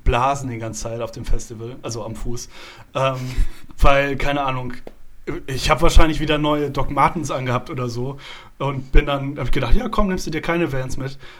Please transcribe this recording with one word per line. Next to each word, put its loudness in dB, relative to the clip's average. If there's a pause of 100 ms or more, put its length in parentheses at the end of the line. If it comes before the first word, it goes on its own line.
Blasen 2
die -8
ganze -10
Zeit -8
auf -8
dem -12
Festival, -2
also -8
am -10
Fuß. -6 (460)
Ähm, 0 (300)
<laughs> -8
weil, 6
keine -2
Ahnung, -6 (720)
ich -4
hab 2
wahrscheinlich 8
wieder 0
neue 0
Doc -2
Martens 0
angehabt -4
oder -6
so -6 (420)
und -6
bin 8
dann, -4
hab -4
ich 4
gedacht, 2
ja 6
komm, 0
nimmst -2
du -6
dir -4
keine -2
Vans -4
mit, -6 (200)